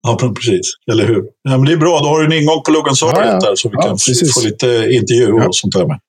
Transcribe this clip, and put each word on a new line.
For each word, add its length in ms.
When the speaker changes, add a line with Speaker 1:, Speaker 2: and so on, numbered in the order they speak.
Speaker 1:
Ja, 200
pre-, 140
precis. 360
Eller 160
hur? 160
Ja, 160
men 80
det 80
är 40
bra, 220
då 60
har 140
du 60
en 180
ingång 200
på 80
Logan 240
Sargent 300
Speaker 2:
Ja, 160
ja. 80
Speaker 1:
där, 60
så 140
vi 60
Speaker 2:
Ja, 60
Speaker 1:
kan 140
f-, 120
Speaker 2:
precis. 260
Speaker 1:
få 80
lite 260
intervju 420
och 80
Speaker 2:
Ja. 100
Speaker 1:
sånt 220
där 140
med. 220